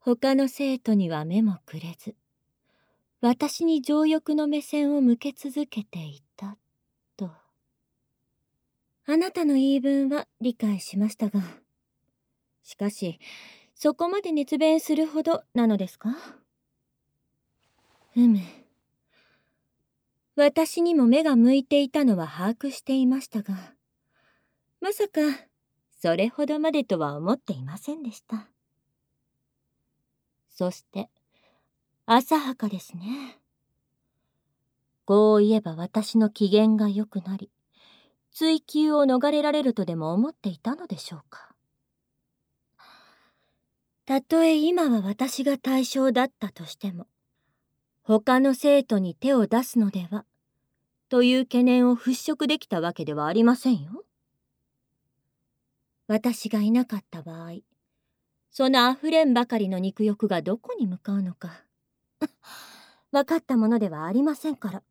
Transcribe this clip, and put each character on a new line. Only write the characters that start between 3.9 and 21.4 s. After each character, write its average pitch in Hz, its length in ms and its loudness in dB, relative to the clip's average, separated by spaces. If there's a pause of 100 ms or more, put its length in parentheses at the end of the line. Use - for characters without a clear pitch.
欲 311 280 0
の 302 120 0
目 294 160 -2
線 294 340 -2
を 285 40 0
向 240 160 4
け 277 160 -8
続 285 340 -8
け - 160 -10
て 165 220 -12
い 143 180 -16 (140)
た 196 200 -16 (600)
と。 185 140 -10 (1800)
あ 302 100 0
な 359 160 0
た 339 120 -4
の 285 100 2
言 269 200 2
い 277 60 0
分 277 280 0
は 294 180 -4 (140)
理 233 140 -2
解 202 260 -2
し - 180 -8
ま 208 100 0
し 214 80 -8
た 214 120 -4
が、 202 120 -2 (1200)
し - 140 -20
か 202 140 -4
し、 175 280 -8 (560)
そ - 200 0
こ 339 140 -4
ま 392 120 -2
で 370 120 -6
熱 294 260 -2
弁 311 220 2
す 311 140 -4
る 311 120 0
ほ 311 160 -4
ど 330 200 -2 (120)
な 240 120 2
の 214 100 2
で 190 120 -4
す - 100 -20
か？ 214 120 -6 (2000)
う 240 40 2
む。 226 200 6 (1900)
私 311 480 2
に 339 120 2
も 262 120 6
目 262 160 6
が 294 140 2
向 240 180 6